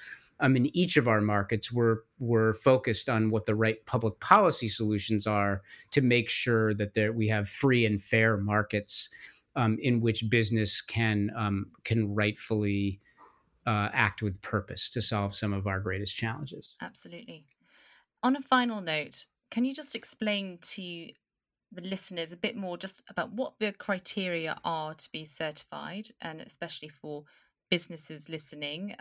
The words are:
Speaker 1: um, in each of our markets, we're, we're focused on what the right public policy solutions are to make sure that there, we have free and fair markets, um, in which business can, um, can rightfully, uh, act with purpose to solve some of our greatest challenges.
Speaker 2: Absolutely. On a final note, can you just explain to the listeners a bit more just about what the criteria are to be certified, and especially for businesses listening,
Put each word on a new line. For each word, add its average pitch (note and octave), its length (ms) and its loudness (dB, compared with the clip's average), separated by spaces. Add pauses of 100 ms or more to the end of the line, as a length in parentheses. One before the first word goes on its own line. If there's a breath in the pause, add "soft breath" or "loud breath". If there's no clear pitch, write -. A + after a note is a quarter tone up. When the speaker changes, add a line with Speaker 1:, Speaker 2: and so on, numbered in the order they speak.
(400 loud breath)
Speaker 1:
um, C3+ 160 6
in B2+ 200 2
each F3 200 4
of B2+ 100 4
our A2 140 4
markets, G#2 500 0
we're, A#2 280 2 (200)
we're A2 360 2
focused B2+ 540 2
on A2 220 4
what G#2+ 160 0
the G#2+ 80 2
right A2 320 0
public A#2 320 0
policy F#3 480 6
solutions G#2+ 580 0
are G2+ 380 0 (300 loud breath)
to C#3+ 80 4
make A#2+ 280 4
sure A2 460 2
that G2+ 200 -4
there, G#2+ 180 2
we A2+ 160 0
have G#2 200 0
free B2 380 4
and G#2 160 2
fair A2+ 340 4
markets, G#2 720 0 (460 loud breath)
um, A2 260 2
in B2 200 2
which A2+ 280 0
business A2 520 2
can, A2 560 0
um, G2+ 300 -2 (180)
can A2 280 0
rightfully, G2+ 840 0 (680 soft breath)
uh, G#2+ 260 0
act G#2+ 280 0
with G2 220 -4
purpose - 480 -4
to A#2 100 -4
solve G2+ 320 0
some G2+ 200 -2
of G2 160 -2
our F#2+ 100 -2
greatest G2 380 -4
challenges. - 640 -8
Speaker 2:
Absolutely. E3+ 640 -16 (800 soft breath)
On B3+ 100 4
a C#4 80 -6
final A#3+ 380 2
note, D#3 460 -4 (260)
can A#3+ 120 0
you C4+ 80 -2
just C#4 220 -12
explain G3+ 680 -6
to F3 460 -8 (680)
the F3+ 140 -12
listeners F3 440 -6
a F3 40 -16
bit F3 180 -4
more F#3 220 -8
just - 320 -10
about - 240 -6
what A#3+ 260 -6
the G#3 140 -2
criteria F#3 920 -4
are D#3 300 -4
to - 160 -20
be D#3 140 -12
certified, D#3 840 -10 (120)
and D#3+ 200 -10
especially - 480 -12
for D3+ 360 -12 (460 soft breath)
businesses D#3+ 580 -6
listening, D#3 720 -10